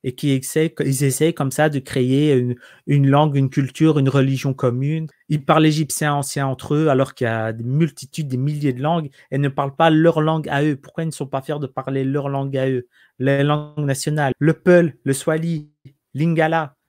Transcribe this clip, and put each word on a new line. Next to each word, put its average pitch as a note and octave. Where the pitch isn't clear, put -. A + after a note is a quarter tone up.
Et B2+
qui C#3+
essaient, D#3
ils C3+
essayent D#3
comme C#3
ça D3+
de C#3+
créer C3+
une, B2
une C#3+
langue, C#3+
une C3+
culture, D3+
une C3+
religion C3+
commune. C#3
Ils D3
parlent D#3
égyptien D3+
ancien C#3+
entre C3+
eux, D#3
alors C3
qu'il -
y A2+
a A2
des A#2
multitudes, C#3+
des B2+
milliers C#3+
de B2
langues, D#3
et C#3
ne C#3+
parlent C#3
pas D#3+
leur D#3+
langue D#3
à C#3+
eux. D3+
Pourquoi -
ils -
ne D#3
sont C#3
pas C3+
fiers D3+
de C#3+
parler C3+
leur C#3
langue C#3
à C3+
eux, B2+
les C#3
langues D3
nationales, C#3+
le D#3
Peul, F3
le C3+
Swahili, D#3+
Lingala ? D#3+